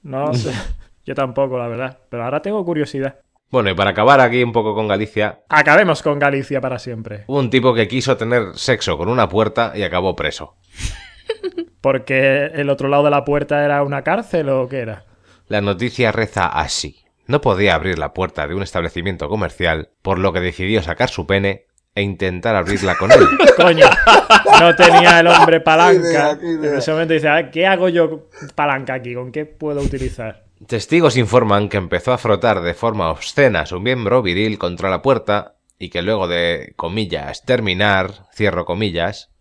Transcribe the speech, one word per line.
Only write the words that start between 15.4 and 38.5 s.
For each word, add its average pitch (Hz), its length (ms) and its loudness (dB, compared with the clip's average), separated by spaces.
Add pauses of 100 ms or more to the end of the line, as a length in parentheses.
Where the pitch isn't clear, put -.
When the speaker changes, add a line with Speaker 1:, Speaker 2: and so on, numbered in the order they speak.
Speaker 2:
La 104 140 -2
noticia 101 500 -2
reza 101 360 -2
así. - 560 -6 (240)
No 147 140 0
podía 98 340 2
abrir 82 240 -4
la 78 140 -8
puerta 85 340 -6
de 82 80 -8
un 98 80 -6
establecimiento 85 680 -6
comercial, 85 600 -4 (120)
por 95 180 -2
lo 92 140 0
que 90 60 -2
decidió 92 420 -2
sacar 85 280 -4
su 80 180 -10
pene 98 380 -2 (300)
e 104 60 -4
intentar 95 540 -4
abrirla 95 420 -2
con 95 140 2
él. - 80 8 (200)
Speaker 1:
<laughs> 302 180 8
Coño, 170 280 6 (760)
no 170 160 6
tenía 170 440 8
el 170 80 6
hombre 165 340 6
palanca. 170 400 4
Speaker 3:
Qué 170 80 -2
idea, 147 300 0
qué 175 80 -12
idea. 151 240 -4
Speaker 1:
En 143 80 -2
ese 160 120 -4
momento 160 220 0
dice, 156 160 0
"Ah, 147 220 0
¿qué 170 160 0
hago 185 220 2
yo 160 400 -2 (260)
palanca 135 400 -2
aquí? 120 180 -12
¿Con 123 180 -12
qué 151 140 -8
puedo 147 360 -8
utilizar?" 127 640 -8 (220)
Speaker 2:
Testigos 131 520 0
informan 107 520 2
que 104 80 -2
empezó 92 360 -2
a 120 40 -2
frotar 104 440 0
de 85 120 -4
forma 101 380 -4
obscena 92 540 -2
su 90 160 -10
miembro 120 400 -2
viril 101 360 -2
contra 87 320 -6
la 90 120 -4
puerta 110 540 -2 (220)
y 87 120 -14
que 87 120 -6
luego 95 280 -2
de, 85 480 -4
comillas, 82 640 -8
terminar, 98 680 0 (220)
cierro 90 300 -2